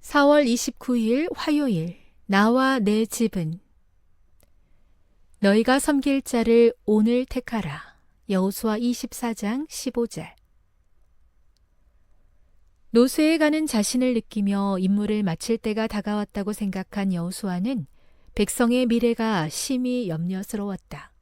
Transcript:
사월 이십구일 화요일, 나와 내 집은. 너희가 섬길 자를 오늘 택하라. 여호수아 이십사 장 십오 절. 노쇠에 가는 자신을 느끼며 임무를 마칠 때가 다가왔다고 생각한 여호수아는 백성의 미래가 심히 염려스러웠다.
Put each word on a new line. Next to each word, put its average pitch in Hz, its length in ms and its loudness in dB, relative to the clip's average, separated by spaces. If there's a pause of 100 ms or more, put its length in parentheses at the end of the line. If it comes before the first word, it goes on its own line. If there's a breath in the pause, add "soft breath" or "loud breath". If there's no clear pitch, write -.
사월 294 380 6
이십구일 240 880 0
화요일, 226 640 -2 (300)
나와 247 520 2
내 214 260 0
집은. 185 540 -4 (1800)
너희가 220 380 4
섬길 277 420 0
자를 233 520 4 (120)
오늘 226 400 2
택하라. 185 720 -8 (320)
여호수아 202 480 0
이십사 240 560 -4
장 240 360 -6
십오 233 380 -4
절. - 260 -12 (2500)
노쇠에 302 460 4
가는 302 300 2
자신을 247 460 0
느끼며 196 680 -2
임무를 208 440 0
마칠 196 340 -2
때가 220 300 -4
다가왔다고 208 640 -4
생각한 196 600 -4
여호수아는 180 720 -4 (480)
백성의 240 520 2
미래가 226 640 0
심히 247 580 -4
염려스러웠다. 185 1040 -6 (100)